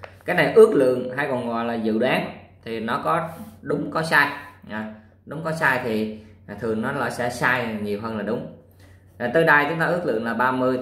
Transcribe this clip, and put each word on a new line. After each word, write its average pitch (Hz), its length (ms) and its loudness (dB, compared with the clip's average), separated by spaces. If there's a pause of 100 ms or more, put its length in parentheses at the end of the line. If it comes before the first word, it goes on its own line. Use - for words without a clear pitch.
(260)
Cái 170 100 -2
này 151 180 4
ước 226 200 10
lượng 127 440 2
hay 143 120 -2
còn 120 200 -2
gọi 117 160 -2
là 117 80 -4
dự 110 260 -2
đoán 139 300 0 (340)
thì 113 160 -8
nó 120 240 -4
có 160 260 -2 (320)
đúng 143 300 -4
có 160 120 -2
sai. 147 280 4 (380)
À, 107 240 -8 (320)
đúng 147 180 -10
có 160 80 -2
sai 143 320 2
thì, 110 400 -2 (240)
à, 104 120 -12
thường 110 220 -4
nó 131 100 -2
là 131 180 -2
sẽ 120 200 -4
sai 123 520 0
nhiều 104 200 -4
hơn 113 160 -6
là 101 60 -4
đúng. - 340 -6 (600)
À, 120 160 -2
tới 160 100 6
đây 147 260 6
chúng 165 100 -4
ta 165 60 2
ước 170 200 0
lượng 113 200 -2
là 117 80 -2
ba 123 180 2
mươi 127 300 0